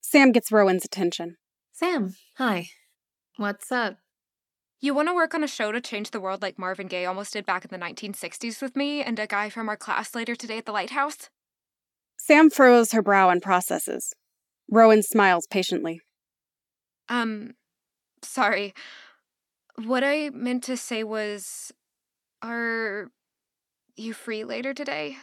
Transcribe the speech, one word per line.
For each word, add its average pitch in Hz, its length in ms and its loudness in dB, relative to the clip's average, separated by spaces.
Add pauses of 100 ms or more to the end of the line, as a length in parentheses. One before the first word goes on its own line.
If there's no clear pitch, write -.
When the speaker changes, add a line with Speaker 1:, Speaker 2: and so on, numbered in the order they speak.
Speaker 1:
Sam 269 320 4
gets 233 180 0
Rowan's 196 340 4
attention. 170 520 -6 (360)
Speaker 2:
Sam, 277 440 -4 (220)
hi. 196 320 -2 (640)
What's 208 340 -6
up? 233 280 -4 (800)
Speaker 3:
You 277 140 -2
wanna 311 200 0
work 330 200 0
on 320 80 -2
a 294 60 -4
show 214 240 -6
to 240 80 -4
change 214 320 -10
the 220 80 -8
world 190 200 -6
like 190 160 -8
Marvin 190 300 -8
Gaye 180 180 -6
almost 185 280 -8
did 202 120 -8
back 185 200 -4
in - 80 -18
the 185 60 -14
nineteen 175 360 -12
sixties - 460 -12
with 262 160 -8
me 285 260 -4
and 226 160 -6
a 214 80 -6
guy 208 240 -4
from 220 180 -8
our 208 80 -6
class - 380 -8
later 233 220 -6
today 233 220 -10
at - 80 -12
the 220 60 -10
lighthouse? 269 580 -6 (840)
Speaker 1:
Sam 311 320 8
furrows 247 440 8
her 226 100 2
brow 196 260 6
and 175 140 4
processes. - 680 -2 (580)
Rowan 220 320 10
smiles 190 460 4
patiently. 170 520 -4 (1080)
Speaker 3:
Um, 233 460 -6 (680)
sorry. 202 500 -2 (1080)
What 254 220 -2
I 294 260 -2
meant 247 340 -6
to 254 120 -8
say 226 260 -6
was, 208 720 -10 (680)
are 226 680 -6 (840)
you 220 160 -12
free 220 320 -10
later 233 280 -8
today? 285 500 -8